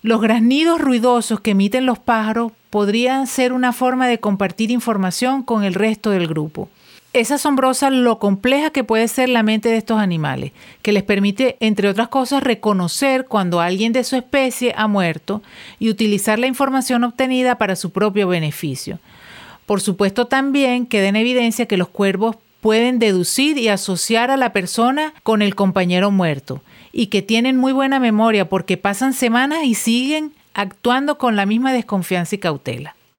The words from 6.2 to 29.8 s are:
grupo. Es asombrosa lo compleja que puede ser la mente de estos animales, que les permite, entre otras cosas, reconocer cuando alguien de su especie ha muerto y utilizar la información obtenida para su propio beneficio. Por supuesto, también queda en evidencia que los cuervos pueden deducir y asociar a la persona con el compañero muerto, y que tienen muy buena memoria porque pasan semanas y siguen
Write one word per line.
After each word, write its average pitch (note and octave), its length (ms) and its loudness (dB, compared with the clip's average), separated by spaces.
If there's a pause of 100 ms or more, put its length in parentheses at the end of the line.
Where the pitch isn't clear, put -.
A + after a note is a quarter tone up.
grupo. D#3 420 -6 (420)
Es A#3+ 180 0
asombrosa C4+ 580 0
lo B3 300 2
compleja B3 500 0
que C#4 160 -2
puede A3+ 240 0
ser B3+ 220 0
la A#3+ 120 2
mente A3 280 0
de A3+ 80 2
estos A3 200 -2
animales, D3+ 540 -2 (300)
que G#3+ 100 0
les G3 100 2
permite, G3+ 580 0
entre G#3 280 0
otras G#3 200 0
cosas, C4+ 340 0
reconocer A#3+ 840 0
cuando F3+ 380 0
alguien F#3+ 320 0
de B3+ 100 0
su C4+ 120 -4
especie B3+ 600 -2
ha G#3+ 100 0
muerto G3 540 -2 (380)
y A3 100 0
utilizar G#3+ 500 0
la B3 80 0
información C4 580 0
obtenida B3+ 520 0
para G3 180 0
su F3 160 -6
propio G3+ 380 0
beneficio. D#3 680 -4 (680)
Por G3+ 160 -2
supuesto, G3 460 0
también C4+ 580 0
queda G3+ 240 0
en G3 80 0
evidencia A#3 480 0
que G#3 140 -2
los F3+ 100 0
cuervos G3+ 480 0 (240)
pueden A3+ 380 2
deducir A3 580 2
y A#3 120 0
asociar G#3+ 640 0
a C4+ 60 2
la B3+ 160 0
persona B3+ 680 0
con A3 180 2
el G3+ 140 0
compañero F#3 560 2
muerto, D#3 500 -2 (320)
y A3+ 140 -2
que G3 160 -2
tienen A#3 340 0
muy C4 160 2
buena C4+ 260 0
memoria A3 520 2
porque F#3 260 -2
pasan G3+ 380 -2
semanas C4 500 0
y A#3+ 100 2
siguen C#4 600 -2 (180)